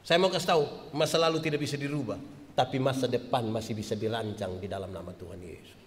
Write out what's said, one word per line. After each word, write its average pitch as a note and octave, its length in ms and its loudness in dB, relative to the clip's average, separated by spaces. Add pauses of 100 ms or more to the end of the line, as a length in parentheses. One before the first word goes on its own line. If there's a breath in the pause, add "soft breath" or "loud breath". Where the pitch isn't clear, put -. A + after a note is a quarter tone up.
Saya - 160 4
mau F#3 160 6
kasih F3 240 0
tahu, D3 80 6 (320)
masa D#3 240 2
lalu E3 220 4
tidak D3 220 0
bisa C#3 120 -2
dirubah, C#3 400 -2 (400)
tapi C3 240 2
masa C3 240 2
depan A#2+ 440 2
masih A2+ 280 -2
bisa G#2+ 160 -4
dirancang G#2+ 640 -2
di F#2+ 140 -8
dalam F#2+ 180 -4
nama F2+ 240 -10
Tuhan F2 300 -12
Yesus. - 440 -16